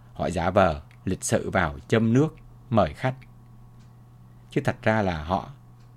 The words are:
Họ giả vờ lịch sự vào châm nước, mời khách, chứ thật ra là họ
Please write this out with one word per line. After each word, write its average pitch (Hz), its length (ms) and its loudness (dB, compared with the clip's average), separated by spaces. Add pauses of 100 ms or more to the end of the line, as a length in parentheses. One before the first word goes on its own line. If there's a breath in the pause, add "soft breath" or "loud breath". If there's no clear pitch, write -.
(140)
Họ 76 160 -4
giả 85 200 -2
vờ 90 320 4 (240)
lịch 92 180 -4
sự - 260 -2
vào 82 380 -2
châm 113 260 2
nước, 147 220 2 (340)
mời 104 240 2
khách, 131 220 -6 (1400)
chứ 147 120 -2
thật - 180 -4
ra 110 200 2
là 85 220 -2
họ - 260 -4 (480)